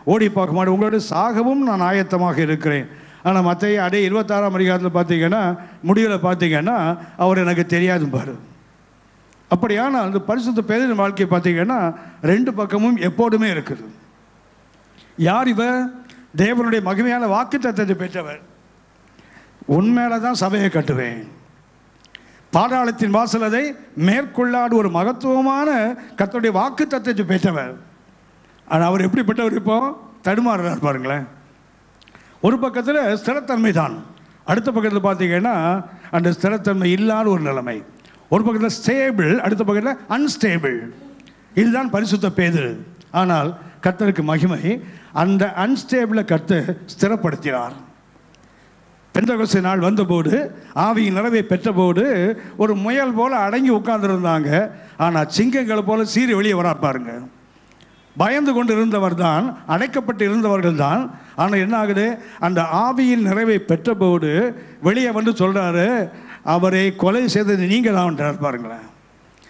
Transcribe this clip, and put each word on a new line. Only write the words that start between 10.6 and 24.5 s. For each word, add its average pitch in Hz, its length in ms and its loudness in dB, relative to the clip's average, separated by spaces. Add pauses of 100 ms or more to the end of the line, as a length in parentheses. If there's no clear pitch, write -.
பேதுருவின் 226 340 0
வாழ்க்கையை 196 280 0
பார்த்தீங்கன்னா, 180 500 0 (420)
ரெண்டு 220 320 2
பக்கமும் 208 440 0
எப்போதுமே 220 540 0
இருக்குது. - 340 -6 (1300)
யார் 226 300 2
இவர்? 240 320 0 (580)
தேவனுடைய 226 440 2
மகிமையான 233 460 0
வாக்குத்தத்தத்தை 214 680 0
பெற்றவர். 165 480 -8 (1200)
"உன் 180 260 2
மேல 240 280 0
தான் 240 220 -2
சபையை 196 280 0
கட்டுவேன், 131 520 -2 (1300)
பாதாளத்தின் 233 600 0
வாசல் 226 320 0
அதை 226 160 0 (360)
மேற்கொள்ளாடு." 240 720 0